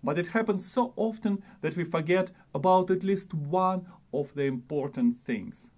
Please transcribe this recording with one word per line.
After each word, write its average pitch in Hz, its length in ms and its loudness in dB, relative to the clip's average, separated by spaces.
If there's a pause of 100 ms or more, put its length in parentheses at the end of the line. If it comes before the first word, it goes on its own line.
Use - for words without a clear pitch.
But 147 160 -2
it 170 100 -2
happens 214 380 0
so 247 300 0
often 214 480 -2 (180)
that 156 140 -2
we 175 80 -2
forget 170 480 0 (240)
about 185 340 4
at 185 140 2
least 196 300 -2
one 180 520 0 (280)
of 143 200 -4
the 139 120 0
important 123 760 0
things. - 560 -8